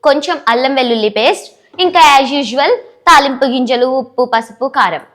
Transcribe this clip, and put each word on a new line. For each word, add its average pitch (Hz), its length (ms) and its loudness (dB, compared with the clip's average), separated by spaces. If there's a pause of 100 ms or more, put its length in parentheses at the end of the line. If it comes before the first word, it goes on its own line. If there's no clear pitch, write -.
కొంచెం 294 280 0 (180)
అల్లం 262 260 -2
వెల్లుల్లి 226 400 -2
పేస్ట్, 311 280 -2 (360)
ఇంకా 349 180 2 (160)
as 269 100 0 (120)
usual 277 320 -2 (360)
తాలింపు 277 360 2 (100)
గింజలు, 254 320 0 (160)
ఉప్పు, 254 320 -4
పసుపు, 226 320 -6 (140)
కారం. 175 340 -2